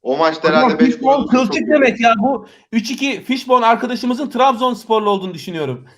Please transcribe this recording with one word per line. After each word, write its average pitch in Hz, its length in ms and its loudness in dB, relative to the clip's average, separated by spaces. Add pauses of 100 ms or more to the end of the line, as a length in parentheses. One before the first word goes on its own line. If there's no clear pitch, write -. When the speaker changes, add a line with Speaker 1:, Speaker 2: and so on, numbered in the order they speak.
Speaker 1:
O 131 160 -2
maçta 160 320 0
Speaker 2:
Hocam, 151 140 2
Speaker 1:
herhalde 226 160 0
beş 247 140 4
Speaker 2:
Fishbone 269 220 0
Speaker 1:
gol 285 60 0
olursa - 160 0
Speaker 2:
kılçık 247 240 0
Speaker 1:
çok 220 80 -4
Speaker 2:
demek 277 300 2
Speaker 1:
iyi. 233 40 -2
Speaker 2:
ya. 226 160 4
Bu 240 280 -2 (240)
üç 226 200 -2
iki 262 320 -4
Fishbone 247 420 0
arkadaşımızın 240 640 0
Trabzonsporlu 240 800 0
olduğunu 185 240 -2
düşünüyorum. 151 520 -8 (120)